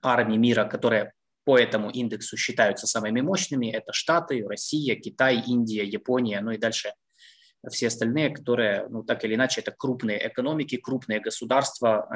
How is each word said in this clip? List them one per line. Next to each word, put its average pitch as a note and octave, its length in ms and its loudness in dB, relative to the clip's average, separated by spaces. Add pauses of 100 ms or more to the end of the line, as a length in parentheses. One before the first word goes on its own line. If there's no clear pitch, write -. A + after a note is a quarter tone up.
армий A#2 360 2
мира, A2+ 260 4
которые A#2 480 0 (320)
по C3+ 140 8
этому G#2+ 320 2
индексу A2+ 460 -6
считаются - 500 0
самыми A2 340 0
мощными, C3+ 500 -2
это A2 220 -6
Штаты, C#3 540 0
Россия, B2 480 -2
Китай, A#2+ 520 2
Индия, A2+ 380 0
Япония, G#2+ 560 -2
ну A2+ 120 -4
и A2 40 -4
дальше G#2+ 380 -4 (720)
все - 200 -2
остальные, A#2+ 420 0
которые, A2+ 580 0
ну, A2+ 140 -8
так A#2 220 -2
или A2 100 -2
иначе, B2+ 260 0
это - 100 -6
крупные A#2+ 560 -4
экономики, C3+ 500 -4
крупные A#2+ 440 -4
государства, A2+ 960 0